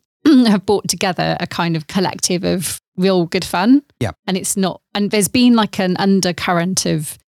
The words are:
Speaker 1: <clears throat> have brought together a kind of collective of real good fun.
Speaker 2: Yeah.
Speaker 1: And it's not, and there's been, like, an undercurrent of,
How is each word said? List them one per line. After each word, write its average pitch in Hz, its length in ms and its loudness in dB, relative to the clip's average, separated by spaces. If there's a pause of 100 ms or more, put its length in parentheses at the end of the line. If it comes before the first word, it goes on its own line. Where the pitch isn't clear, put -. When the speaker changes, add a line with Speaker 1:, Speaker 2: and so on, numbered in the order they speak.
Speaker 1:
<clears throat> - 160 -6
have 240 400 4
brought 202 220 0
together 170 520 -2
a 175 80 -6
kind 170 280 -2
of 156 120 -6
collective 185 560 -2
of 175 360 -4 (180)
real 185 280 2
good 175 200 -4
fun. 240 360 4 (180)
Speaker 2:
Yeah. 101 120 -2 (160)
Speaker 1:
And 185 100 -2
it's - 180 -4
not, 190 260 -4 (120)
and 202 180 -2
there's 208 160 2
been, 247 280 4
like, 214 240 0
an 180 180 0
undercurrent 185 880 0
of, 160 320 -4 (220)